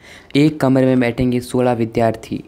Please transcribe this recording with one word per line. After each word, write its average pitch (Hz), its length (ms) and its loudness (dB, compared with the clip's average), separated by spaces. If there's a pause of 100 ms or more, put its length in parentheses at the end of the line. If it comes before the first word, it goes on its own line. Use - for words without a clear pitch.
(360)
एक 156 240 2
कमरे 131 260 2
में 131 140 2
बैठेंगे 123 400 0
सोलह 123 320 -2
विद्यार्थी। 113 760 -2